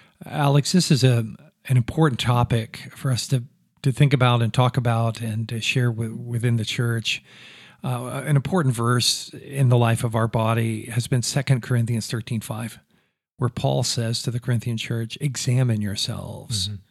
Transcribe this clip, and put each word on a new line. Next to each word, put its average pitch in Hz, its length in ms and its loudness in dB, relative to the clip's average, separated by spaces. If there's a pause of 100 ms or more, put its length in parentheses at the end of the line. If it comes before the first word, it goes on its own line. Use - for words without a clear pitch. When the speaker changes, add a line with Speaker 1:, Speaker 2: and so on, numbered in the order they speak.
(260)
Speaker 1:
Alex, 143 460 2
this 180 180 4
is 131 140 4
a, 117 220 4 (400)
an 131 100 4
important 131 440 2
topic 120 760 0
for 139 140 -4
us 120 180 -2
to, 123 160 0 (380)
to 135 100 2
think 143 200 4
about 120 300 4
and 110 100 0
talk 127 240 4
about 117 440 0
and 110 280 -4
to 113 120 -6
share 123 300 0
with, 113 220 -4
within 120 440 0
the 110 80 0
church. 117 580 -2 (600)
Uh, 127 420 -6
an 151 100 2
important 139 400 2
verse 117 600 0
in 135 340 0
the 123 80 6
life 117 280 2
of 113 100 -4
our 113 120 2
body 113 600 -2
has 117 200 -4
been 131 140 0
Second 131 420 0
Corinthians 117 440 0
thirteen 113 340 -6
five, 113 380 -10 (580)
where 120 140 0
Paul 135 320 0
says 117 400 -2
to - 80 -4
the 120 100 -4
Corinthian 117 380 -2
church, 113 420 -6
"Examine 123 600 0
yourselves 98 840 -6
Speaker 2:
Mm-hmm. 101 80 -8 (140)